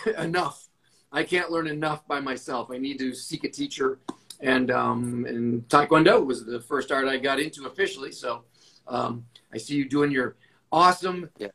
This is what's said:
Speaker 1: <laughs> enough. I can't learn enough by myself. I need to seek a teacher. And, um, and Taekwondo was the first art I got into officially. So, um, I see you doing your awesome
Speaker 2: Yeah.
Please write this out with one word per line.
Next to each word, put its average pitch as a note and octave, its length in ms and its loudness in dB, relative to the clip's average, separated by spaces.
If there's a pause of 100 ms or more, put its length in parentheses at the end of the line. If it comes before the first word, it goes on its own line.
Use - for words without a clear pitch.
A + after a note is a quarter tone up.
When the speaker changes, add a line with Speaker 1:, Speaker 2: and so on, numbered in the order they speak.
Speaker 1:
<laughs> G#3+ 100 0
enough. E3 520 -2 (420)
I D#3 140 -2
can't F3 260 0
learn E3 160 0
enough D3+ 400 -4
by C#3+ 140 -2
myself. B2+ 500 -6
I B2+ 80 -8
need C3+ 220 -6
to C3 140 -4
seek - 280 -8
a D3+ 60 -4
teacher. C#3 500 -2 (400)
And, B2+ 320 2
um, A#2+ 560 0
and A#2+ 420 -2
Taekwondo D#3 560 6
was A#2 200 -4
the A#2 160 -8
first C#3+ 320 -4
art C3+ 160 2
I C3+ 80 0
got C3+ 240 0
into D3 260 -6
officially. C3+ 460 -4
So, A#2 320 -6 (420)
um, A#2+ 400 -4 (260)
I A2+ 60 -8
see C#3+ 160 -6
you C#3+ 140 0
doing C#3+ 240 2
your B2+ 240 -2 (340)
awesome F3+ 580 4 (100)
Speaker 2:
Yeah. G2+ 160 -8